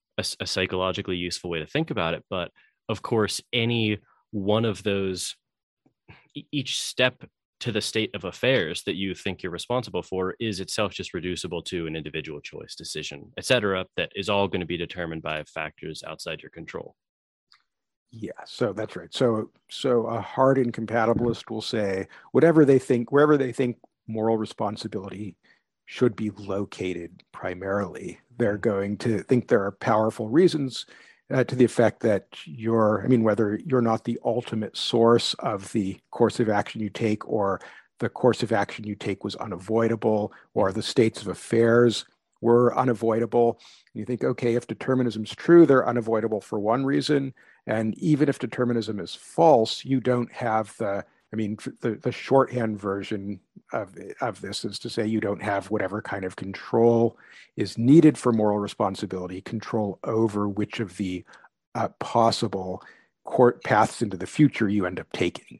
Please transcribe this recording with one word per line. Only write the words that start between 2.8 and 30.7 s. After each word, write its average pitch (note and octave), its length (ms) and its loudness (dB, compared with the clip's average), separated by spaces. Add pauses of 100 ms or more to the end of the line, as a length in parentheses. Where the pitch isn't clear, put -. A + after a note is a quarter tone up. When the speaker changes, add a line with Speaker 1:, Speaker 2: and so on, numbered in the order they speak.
Speaker 1:
of G#2+ 120 -6
course, A2 400 0 (120)
any A2+ 460 0 (320)
one G#2 340 0
of G#2 180 -4
those, G2 540 -4 (960)
e-, D3 160 -14
each C3+ 300 -6
step - 420 -2 (380)
to A#2+ 100 -4
the G#2 100 -2
state - 320 -4
of F#2+ 120 -10
affairs F#2 580 0
that F#2 120 -4
you F#2+ 200 -4
think F2+ 260 -8
you're F2+ 120 -6
responsible F2+ 500 -6
for - 360 -4
is G#2+ 200 -6
itself F#2+ 320 -4
just - 220 -10
reducible E2+ 500 -6
to E2+ 240 -6
an D#2 80 -6
individual D2+ 460 -10
choice, - 340 -16
decision, D#2 600 -12
et - 80 -12
cetera, G2 400 0 (100)
that E2 200 -6
is G2 120 -8
all G2+ 220 2
gonna F2+ 160 -4
be F2 120 -4
determined E2 440 -8
by D#2 240 -6
factors D#2+ 600 -12
outside D#2+ 360 -12
your D#2 100 -20
control. - 420 -14 (1160)
Speaker 2:
Yeah, A2+ 200 -12 (140)
so A2+ 260 -4
that's G#2+ 240 -8
right. E2 180 -14
So, A2+ 360 0 (200)
so A#2+ 380 0
a A2+ 140 -4
hardened C3 520 2
compatibilist A2+ 760 0
will A2 120 -6
say G2 460 -4 (240)
whatever D#3 320 8
they C3+ 160 8
think, A#2+ 320 0
wherever D3 260 6
they C3 140 -2
think A#2+ 260 -2 (300)
moral A2+ 300 0
responsibility G#2 960 -8 (520)
should A#2 280 0
be G#2+ 140 -4
located F#2+ 920 -6 (120)
primarily, F#2+ 840 -6 (180)
they're G#2 200 0
Speaker 1:
Mm. F#2+ 40 -14
Speaker 2:
going G2+ 380 -2
to G#2+ 240 -2
think B2 240 2
there G#2+ 180 4
are G2 80 -4
powerful A2 560 0
reasons, D3 560 2 (480)